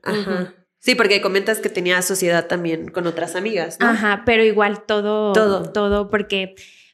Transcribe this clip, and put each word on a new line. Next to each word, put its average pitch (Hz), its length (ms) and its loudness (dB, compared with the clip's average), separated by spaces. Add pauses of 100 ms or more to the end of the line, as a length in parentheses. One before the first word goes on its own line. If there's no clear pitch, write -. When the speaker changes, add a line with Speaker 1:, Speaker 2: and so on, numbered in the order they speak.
Speaker 1:
Ajá. 190 400 -4
Speaker 2:
Ujú. 185 60 -8 (340)
Speaker 1:
Sí, 247 120 2
porque 202 260 4
comentas 196 380 0
que - 100 -2
tenía 180 320 0
sociedad 175 460 0
también 165 420 -4
con 175 180 -4
otras 170 300 -4
amigas, 180 420 -4
¿no? 247 80 2
Speaker 2:
Ajá, 208 380 0
pero 226 180 4
igual 208 440 2
todo, 208 480 0
Speaker 1:
Todo. 196 380 2
Speaker 2:
todo, 202 360 0
porque 202 460 -4 (400)